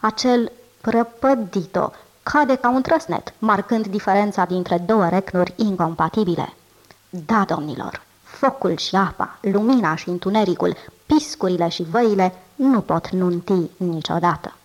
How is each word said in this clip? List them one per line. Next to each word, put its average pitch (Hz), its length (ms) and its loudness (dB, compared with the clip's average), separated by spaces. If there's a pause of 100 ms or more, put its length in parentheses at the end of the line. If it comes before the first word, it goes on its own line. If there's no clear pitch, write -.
acel 233 520 0 (280)
prăpădito, 233 1120 0 (300)
cade 277 320 2
ca 254 160 0
un 262 120 2
trăsnet, - 560 -2
marcând 214 480 0
diferența 196 580 0
dintre 180 420 -2
două 208 220 4
recnuri 180 480 0
incompatibile. 175 960 -2 (580)
Da, 190 360 0
domnilor, 151 560 -6 (200)
focul 254 540 -2
și - 200 -4
apa, 190 440 -2
lumina 208 540 2
și - 140 -10
întunericul, 185 680 0 (300)
piscurile 185 600 0
și 175 220 -6
văile 196 440 2 (200)
nu 269 260 2
pot - 300 -2
nunti 180 680 0
niciodată. 170 800 -2 (100)